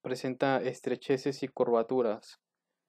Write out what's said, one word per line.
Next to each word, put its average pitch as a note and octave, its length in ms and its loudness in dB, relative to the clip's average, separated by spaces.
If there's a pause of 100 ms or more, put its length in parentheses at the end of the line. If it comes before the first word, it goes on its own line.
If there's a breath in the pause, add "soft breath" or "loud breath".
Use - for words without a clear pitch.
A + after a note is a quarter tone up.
presenta C3 600 0
estrecheces C3 800 -2
y C3+ 60 -2
curvaturas, A#2 880 0 (500)